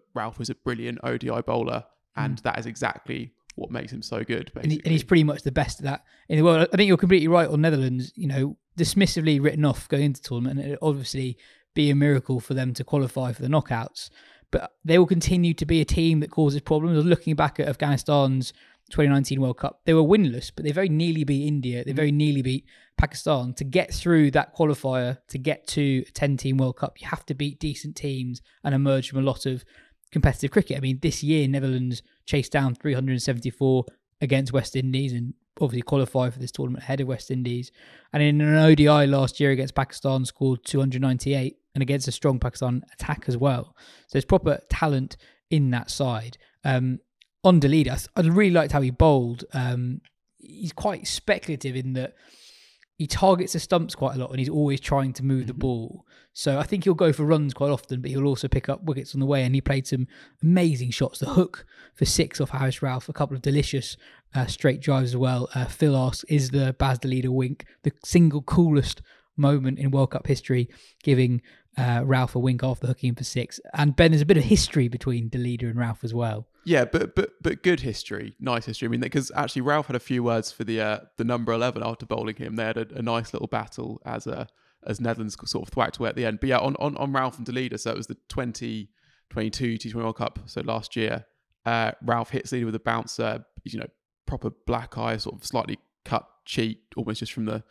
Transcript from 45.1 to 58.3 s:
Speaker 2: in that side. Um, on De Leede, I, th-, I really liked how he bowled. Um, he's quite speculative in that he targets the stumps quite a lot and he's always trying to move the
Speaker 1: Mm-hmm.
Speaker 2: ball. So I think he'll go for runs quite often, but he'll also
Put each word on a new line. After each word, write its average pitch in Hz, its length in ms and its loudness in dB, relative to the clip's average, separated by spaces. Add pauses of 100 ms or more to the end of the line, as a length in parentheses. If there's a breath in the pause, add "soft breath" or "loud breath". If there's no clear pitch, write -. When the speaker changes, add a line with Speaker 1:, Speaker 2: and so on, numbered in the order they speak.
Speaker 2:
in 147 220 4
that 120 180 -4
side. 120 480 -4 (260 soft breath)
Um, 127 360 0 (440)
on 180 160 8
De 139 80 4
Leede, 147 200 4
I, 127 80 -4
th-, - 200 -10
I 185 60 2
really 180 280 6
liked 160 220 4
how 147 80 2
he 131 80 2
bowled. 123 640 4
Um, 123 480 -4 (380)
he's - 340 -12
quite - 340 -6
speculative - 680 -4
in 131 160 -4
that 127 220 -6 (840 soft breath)
he 151 100 -4
targets 185 460 2
the 160 80 -2
stumps - 340 0
quite 131 220 -4
a - 20 -6
lot 127 120 -6
and 131 80 -6
he's 131 100 -2
always 147 320 0
trying 135 320 -2
to 131 100 -10
move 131 260 0
the 127 40 -8
Speaker 1:
Mm-hmm. - 80 -8
Speaker 2:
ball. 123 460 -6 (260 soft breath)
So 139 260 -2
I 143 40 -2
think 190 220 -2
he'll 185 100 4
go 160 180 4
for 151 120 0
runs 151 280 2
quite 143 180 0
often, 127 300 -4
but 135 100 -8
he'll 135 160 0
also 135 220 0